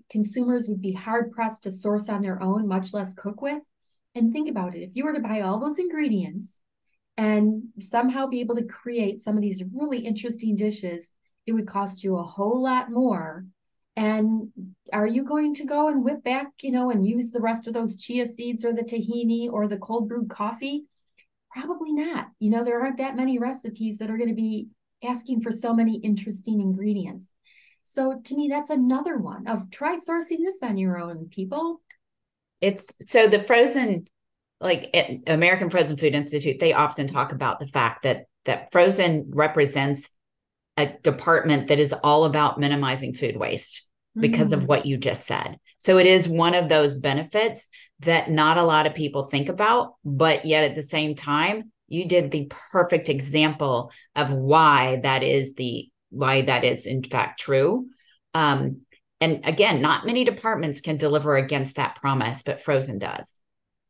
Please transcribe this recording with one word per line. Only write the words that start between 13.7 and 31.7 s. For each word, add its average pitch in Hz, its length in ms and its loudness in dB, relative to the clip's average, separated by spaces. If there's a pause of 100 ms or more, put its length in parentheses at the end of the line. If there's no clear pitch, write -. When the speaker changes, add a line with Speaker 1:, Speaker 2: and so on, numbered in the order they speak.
Speaker 1:
And 220 520 0 (420)
are 214 160 0
you 240 160 0
going 302 320 -2
to 294 100 -8
go 294 220 0
and 277 160 0
whip 277 200 -2
back, 269 240 -2 (140)
you 269 100 -6
know, 247 200 0
and 196 140 2
use 240 260 -2
the 233 100 -4
rest 226 260 -2
of 226 60 -8
those 226 220 -4
chia 240 300 -4
seeds 233 400 -8
or 233 80 0
the 214 100 -4
tahini 233 640 -2
or 208 180 -2
the 202 100 -4
cold 220 320 -4
brewed 233 200 -6
coffee? 269 560 -6 (640)
Probably 311 420 -8
not. 302 340 -4 (120)
You 214 100 0
know, 233 160 2
there 240 160 0
aren't 262 160 -4
that 269 180 -6
many 254 220 0
recipes 226 640 -6
that 214 100 -6
are 220 80 -6
gonna 226 160 -2
be 220 340 -4 (360)
asking 240 380 -4
for 226 100 -6
so 233 220 -2
many 220 240 2
interesting 208 600 -2
ingredients. 190 720 -4 (520)
So 262 400 -4
to 269 120 -10
me, 294 140 -2
that's 294 200 -4
another 277 480 0
one - 300 -8
of 202 220 -6
try 320 260 -4
sourcing 330 480 -4
this 381 200 -4
on 214 140 -4
your 185 220 -2
own, 170 300 -12
people. 302 520 -6 (800)